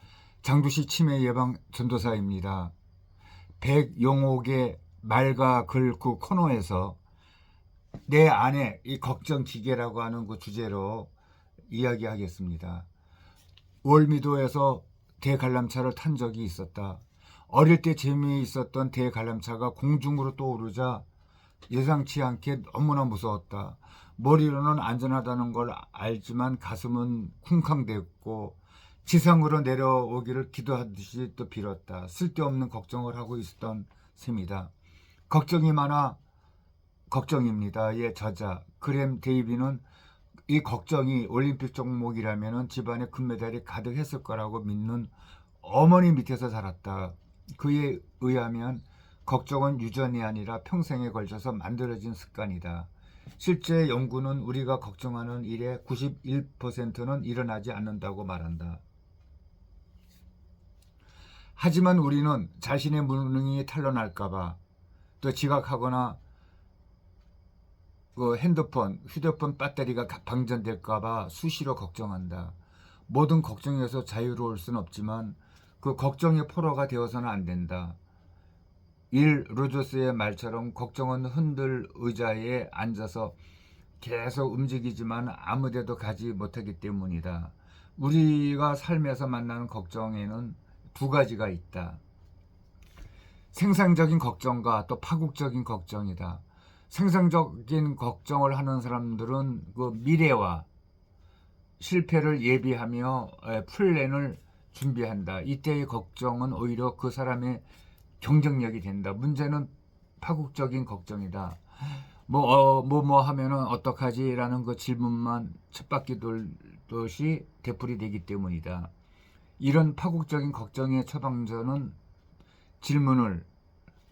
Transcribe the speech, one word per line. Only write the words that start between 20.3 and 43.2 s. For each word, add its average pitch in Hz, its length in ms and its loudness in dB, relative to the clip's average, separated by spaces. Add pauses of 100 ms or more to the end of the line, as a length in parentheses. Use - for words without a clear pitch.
떠오르자 117 680 -4 (680)
예상치 139 500 0
않게 127 420 -2 (100)
너무나 143 320 2
무서웠다. 101 720 -6 (400)
머리로는 147 600 4
안전하다는 123 760 -2
걸 117 200 -2 (180)
알지만 117 680 -4
가슴은 120 720 -4 (100)
쿵쾅댔고 110 1120 0 (500)
지상으로 160 560 6
내려오기를 127 880 0
기도하듯이 117 840 -6
또 107 140 -10
빌었다. 98 580 -10
쓸데없는 135 600 -2
걱정을 120 460 -8
하고 120 220 -8
있었던 110 480 -10 (300)
셈이다. 95 540 -6 (600)
걱정이 160 420 4
많아 143 460 2 (920)
걱정입니다. 110 880 0
예, 117 160 -2
저자 98 500 -6 (160)
그램 135 420 -2
데이비는 127 580 0 (720)
이 147 120 4
걱정이 131 680 0
올림픽 135 460 0
종목이라면은 117 960 -4
집안에 120 380 -4
금메달이 117 560 -6